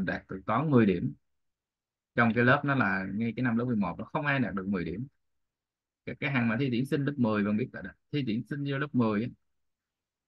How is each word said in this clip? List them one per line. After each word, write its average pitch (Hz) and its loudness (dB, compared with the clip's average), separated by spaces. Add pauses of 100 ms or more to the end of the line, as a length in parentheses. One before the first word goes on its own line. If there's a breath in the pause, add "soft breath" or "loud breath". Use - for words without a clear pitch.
đạt 87 -4
được 95 -8
toán 143 0
mười 117 6
điểm. 98 0 (1000)
Trong 117 4
cái 120 4
lớp 135 6
nó 139 0
là 95 0
ngay 113 -2
cái 123 -4
năm 113 2
lớp 120 0
mười 123 0
một 90 0
nó 110 -8
không 156 -6
ai 139 0
đạt 98 -2
được 95 -6
mười 92 -2
điểm. 98 -8 (1000)
Cái, 143 -8
cái 143 -6
thằng 120 2
mà 113 2
thi 139 0
tuyển 120 0
sinh 143 0
lớp 143 -2
mười 107 2
bạn 107 2
biết 123 -2
là - -12 (180)
thi 143 -2
tuyển 113 -2
sinh 143 -6
vô 139 -2
lớp - -4
mười 110 2
á, 123 -6 (1000)